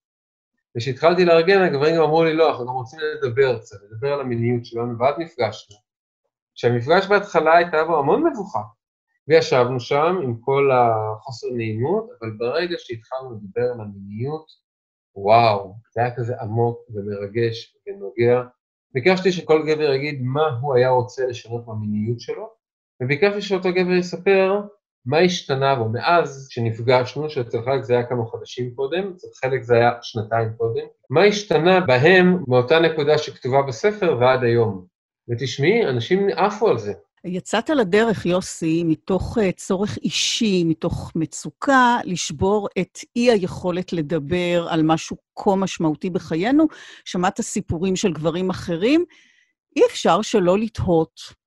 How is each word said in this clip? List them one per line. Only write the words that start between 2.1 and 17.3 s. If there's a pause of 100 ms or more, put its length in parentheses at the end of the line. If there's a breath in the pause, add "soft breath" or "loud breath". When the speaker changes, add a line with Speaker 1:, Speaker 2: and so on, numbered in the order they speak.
Speaker 1:
לי,
"לא,
אנחנו
גם
רוצים
לדבר
קצת, (140)
לדבר
על
המיניות
שלנו",
ואז
נפגשנו. (800)
כשהמפגש
בהתחלה
הייתה
בו
המון
מבוכה, (680)
וישבנו
שם
עם
כל
החוסר
נעימות, (140)
אבל
ברגע
שהתחלנו
לדבר
על
המיניות, (720)
וואו, (180)
זה
היה
כזה
עמוק (100)
ומרגש (100)